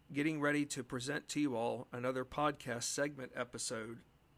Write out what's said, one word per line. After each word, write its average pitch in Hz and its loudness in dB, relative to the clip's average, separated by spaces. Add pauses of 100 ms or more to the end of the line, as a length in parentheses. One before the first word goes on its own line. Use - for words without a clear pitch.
(120)
getting 147 2
ready 147 4
to 135 -4
present 131 -2
to 143 0
you 139 4
all 117 0
another 127 0
podcast 135 0
segment 143 -2
episode 117 -4 (380)